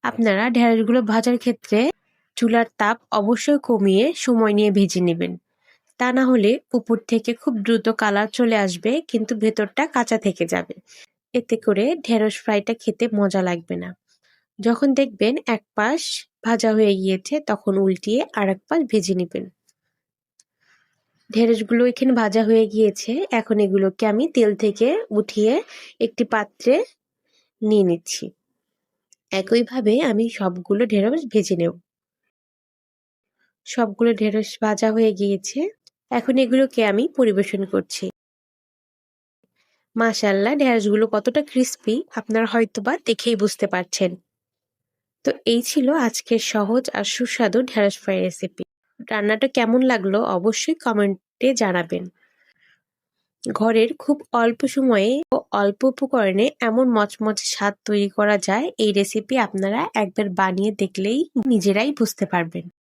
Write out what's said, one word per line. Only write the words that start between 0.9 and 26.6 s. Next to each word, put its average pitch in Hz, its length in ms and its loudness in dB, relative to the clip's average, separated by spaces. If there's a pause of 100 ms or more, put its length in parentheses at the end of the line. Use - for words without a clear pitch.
ভাজার 226 340 0
ক্ষেত্রে - 420 -2 (580)
চুলার 233 300 2 (100)
তাপ 214 200 0 (140)
অবশ্যই 233 520 2
কমিয়ে 196 420 2 (120)
সময় 220 360 2
নিয়ে 208 180 4
ভেজে 190 300 2
নেবেন, 180 320 -2 (680)
তা 247 120 0
না 262 140 2
হলে 233 260 4 (220)
উপর 226 240 0 (100)
থেকে 226 260 -2
খুব 247 280 -4
দ্রুত 226 320 0
কালার 208 380 0
চলে 233 260 0
আসবে 190 340 -2 (160)
কিন্তু 220 280 -4
ভেতরটা 214 520 -2
কাঁচা 233 300 -2
থেকে 190 300 -2
যাবে। 180 280 -6 (580)
এতে 233 240 -2
করে 214 280 0 (180)
ঢেঁড়স 214 340 0
ফ্রাইটা 214 380 -2
খেতে - 380 -4
মজা 196 300 0
লাগবে 175 320 -4
না। 180 140 -10 (680)
যখন 233 340 0
দেখবেন 233 400 0 (140)
এক 226 160 -2 (120)
পাশ 254 260 0 (420)
ভাজা 226 300 0
হয়ে 214 220 4
গিয়েছে 190 380 -4 (140)
তখন 202 300 -2
উল্টিয়ে 196 440 0 (140)
আর 202 140 0
এক 190 160 -2
পাশ 330 180 -2
ভেজে 190 320 -2
নেবেন। 180 300 -6 (1800)
ঢেঁড়সগুলো 226 560 2
এখানে 254 280 2
ভাজা 220 300 2
হয়ে 220 240 4
গিয়েছে, 208 440 0 (200)
এখন 220 280 0
এগুলোকে 190 460 0
আমি 214 180 0 (100)
তেল 220 240 4
থেকে 214 300 0 (240)
উঠিয়ে 214 420 0 (460)
একটি 226 260 -2
পাত্রে 220 480 -2 (880)